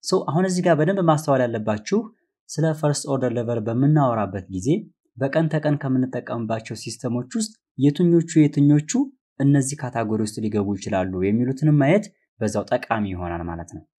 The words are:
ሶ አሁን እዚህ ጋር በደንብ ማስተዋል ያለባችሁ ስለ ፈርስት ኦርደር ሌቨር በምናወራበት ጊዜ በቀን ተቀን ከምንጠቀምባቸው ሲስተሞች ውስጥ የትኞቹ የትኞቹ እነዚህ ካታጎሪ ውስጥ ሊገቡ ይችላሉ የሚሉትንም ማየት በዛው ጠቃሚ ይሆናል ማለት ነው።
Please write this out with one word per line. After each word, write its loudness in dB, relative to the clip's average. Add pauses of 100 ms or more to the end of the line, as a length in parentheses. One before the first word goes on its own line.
ሶ 0
አሁን 0
እዚህ 0
ጋር 4
በደንብ 0
ማስተዋል 2
ያለባችሁ -2 (500)
ስለ -2
ፈርስት 0
ኦርደር 0
ሌቨር -2
በምናወራበት 2
ጊዜ -6 (480)
በቀን 0
ተቀን 0
ከምንጠቀምባቸው -4
ሲስተሞች -8
ውስጥ -4 (260)
የትኞቹ 2
የትኞቹ 4 (480)
እነዚህ 2
ካታጎሪ -4
ውስጥ -4
ሊገቡ -2
ይችላሉ -4
የሚሉትንም 2
ማየት 4 (340)
በዛው -2
ጠቃሚ -2
ይሆናል -6
ማለት -8
ነው። -16 (160)